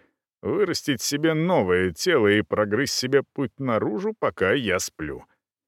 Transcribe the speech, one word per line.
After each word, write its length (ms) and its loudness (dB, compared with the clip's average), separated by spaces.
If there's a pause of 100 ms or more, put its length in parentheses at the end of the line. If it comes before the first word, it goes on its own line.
(420)
вырастить 600 -2
себе 320 0
новое 580 2
тело 360 2
и 140 4
прогрызть 520 -2
себе 300 0 (100)
путь 260 -6
наружу, 580 -2
пока 360 0
я 260 0
сплю. 460 -10 (420)